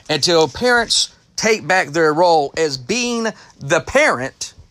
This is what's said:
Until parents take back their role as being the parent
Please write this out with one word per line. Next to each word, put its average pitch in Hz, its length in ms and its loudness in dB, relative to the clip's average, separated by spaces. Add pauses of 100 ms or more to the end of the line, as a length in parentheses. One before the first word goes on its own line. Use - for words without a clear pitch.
Until 160 400 2
parents - 680 -2 (200)
take 214 320 -2
back 180 200 2
their 156 260 2
role 165 420 2
as 151 220 -2
being 226 520 -4 (280)
the 147 240 -2
parent 208 720 -2 (180)